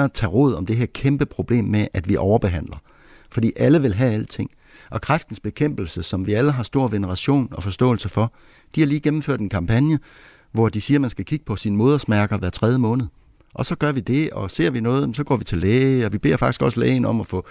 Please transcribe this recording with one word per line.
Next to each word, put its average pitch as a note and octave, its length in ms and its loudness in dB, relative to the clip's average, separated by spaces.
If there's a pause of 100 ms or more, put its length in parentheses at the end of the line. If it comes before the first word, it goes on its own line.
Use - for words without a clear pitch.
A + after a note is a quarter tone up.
at C#3 100 2
tage G2 160 -2
råd B2 240 4
om F2 120 -4
det A2 100 0
her B2 100 0
kæmpe C#3 400 0
problem A2+ 400 0
med, G#2 280 0
at G2 160 -2
vi G2+ 80 2
overbehandler. F#2 640 0 (520)
Fordi A2+ 220 0
alle C#3 260 4
vil A#2+ 120 2
have A#2 200 2
alting. - 360 -6 (400)
Og - 120 -6
Kræftens - 380 -4
Bekæmpelse, G#2+ 640 -4
som F#2+ 240 -4
vi G2+ 60 0
alle C3+ 180 2
har B2+ 120 -4
stor C3+ 240 -2
veneration G#2+ 640 0
og E2+ 120 -8
forståelse A2 460 0
for, A2+ 240 0 (420)
de D#3 60 2
har D3+ 60 4
lige C#3+ 120 0
gennemført D3 400 -2
en G2+ 100 -4
kampagne, A#2 500 2 (520)
hvor A2+ 180 2
de G#2 120 -4
siger, C#3+ 160 2
at C#3+ 40 4
man B2+ 80 -2
skal - 160 -8
kigge D3+ 200 -6
på G#2 100 -4
sine G2+ 220 -4
modersmærker A2 600 2
hver F2+ 120 -4
tredje A#2+ 280 0
måned. A#2+ 280 0 (480)
Og - 120 -6
så D#3+ 100 -4
gør D3 160 0
vi C3+ 80 -4
det, C3+ 300 -2
og G2+ 220 -8
ser E3 180 0
vi B2+ 100 -2
noget, B2 360 0
så D3 80 -4
går - 140 0
vi - 60 -6
til F#2 140 -4
læge, B2 480 2
og G2+ 80 -2
vi G#2 40 -2
beder D3 200 2
faktisk B2+ 240 -2
også B2+ 180 0
lægen B2 260 2
om A2+ 160 0
at F#2+ 60 -10
få F#2 240 -6